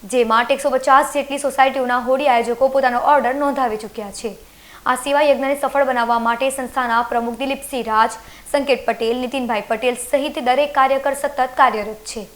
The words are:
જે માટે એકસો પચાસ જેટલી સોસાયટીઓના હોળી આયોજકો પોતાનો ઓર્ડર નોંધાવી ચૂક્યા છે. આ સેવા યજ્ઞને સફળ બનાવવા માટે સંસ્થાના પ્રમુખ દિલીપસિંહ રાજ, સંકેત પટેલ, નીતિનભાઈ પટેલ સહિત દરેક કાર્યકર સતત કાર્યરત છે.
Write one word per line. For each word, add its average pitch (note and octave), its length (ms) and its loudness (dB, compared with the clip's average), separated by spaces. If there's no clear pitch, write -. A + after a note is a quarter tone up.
જે A3+ 300 0
માટે A#3 220 2
એકસો C4 200 -2
પચાસ C4+ 420 4
જેટલી C#4 280 -4
સોસાયટીઓના B3+ 600 0
હોળી C4+ 280 2
આયોજકો A#3 340 2
પોતાનો C4 340 0
ઓર્ડર B3+ 280 2
નોંધાવી B3+ 420 -2
ચૂક્યા G3+ 380 -12
છે. G3 160 -8
આ B3+ 180 0
સેવા C#4+ 240 2
યજ્ઞને C4+ 300 2
સફળ C#4 340 0
બનાવવા A#3 340 0
માટે A#3 240 0
સંસ્થાના B3 640 -2
પ્રમુખ A#3 320 -4
દિલીપસિંહ C4+ 480 -6
રાજ, A3 320 2
સંકેત C4 380 0
પટેલ, A#3 320 -2
નીતિનભાઈ A#3+ 480 -4
પટેલ B3 340 -2
સહિત C#4+ 460 -2
દરેક C#4+ 260 2
કાર્યકર C4+ 400 2
સતત C4+ 320 -2
કાર્યરત G#3+ 500 0
છે. G3+ 240 -12